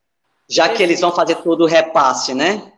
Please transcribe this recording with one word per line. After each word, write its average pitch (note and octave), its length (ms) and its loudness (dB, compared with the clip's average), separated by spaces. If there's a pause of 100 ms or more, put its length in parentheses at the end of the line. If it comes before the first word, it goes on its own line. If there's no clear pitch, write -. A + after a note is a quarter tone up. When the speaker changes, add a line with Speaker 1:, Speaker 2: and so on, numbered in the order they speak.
(500)
Speaker 1:
Já D#3+ 200 2
que A3+ 140 -2
eles E3+ 180 0
vão F3 100 2
Speaker 2:
Perfeito. E3+ 240 0
Speaker 1:
fazer - 80 -16
todo E3 200 0
o E3 40 4
repasse, D#3 640 0
né? F3 440 -4